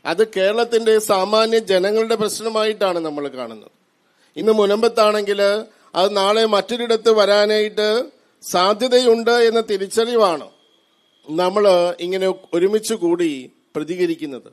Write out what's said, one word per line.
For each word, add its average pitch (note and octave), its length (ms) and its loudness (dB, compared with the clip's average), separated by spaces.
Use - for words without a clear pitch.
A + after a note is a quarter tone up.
അത് E3+ 300 0
കേരളത്തിന്റെ A3 640 2
സാമാന്യ G#3+ 600 2
ജനങ്ങളുടെ G#3+ 560 0
പ്രശ്നമായിട്ടാണ് G#3+ 840 -2
നമ്മൾ D3 280 -6
കാണുന്നത്. A#2 440 -14
ഇന്ന് F#3+ 160 0
മുനമ്പത്താണെങ്കിൽ G#3+ 920 2
അത് G3 220 0
നാളെ G#3+ 280 2
മറ്റൊരിടത്ത് A3 760 0
വരാനായിട്ട് G#3+ 880 0
സാധ്യതയുണ്ട് A3+ 800 2
എന്ന A#3 300 2
തിരിച്ചറിവാണ് G3+ 880 -2
നമ്മൾ F3+ 720 2
ഇങ്ങനെ F#3 340 -4
ഒരുമിച്ച് G#3+ 380 0
കൂടി E3+ 580 -2
പ്രതികരിക്കുന്നത്. D3+ 760 -6